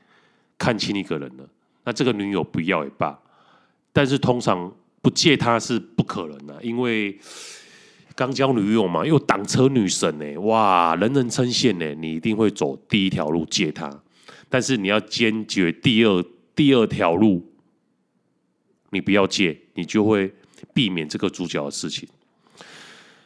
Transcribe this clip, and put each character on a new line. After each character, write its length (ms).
看 220
清 180
一 60
个 160
人 180
了。 120
那 100
这 120
个 80
女 180
友 140
不 160
要 240
也 120
罢， 240
但 140
是 100
通 240
常 320
不 80
借 260
他 220
是 200
不 260
可 240
能 180
的， 160
因 160
为 400
刚 180
交 220
女 180
友 160
嘛， 160
又 140
挡 280
车 220
女 180
神 340
欸， 180
哇， 580
人 160
人 160
称 220
羡 300
欸， 160
你 180
一 60
定 140
会 160
走 240
第 180
一 40
条 180
路 220
借 200
他。 320
但 140
是 160
你 100
要 120
坚 460
决 240
第 360
二， 180
第 180
二 120
条 280
路， 380
你 120
不 80
要 160
借， 340
你 100
就 200
会 280
避 160
免 200
这 100
个 100
主 180
角 180
的 60
事 200
情。 180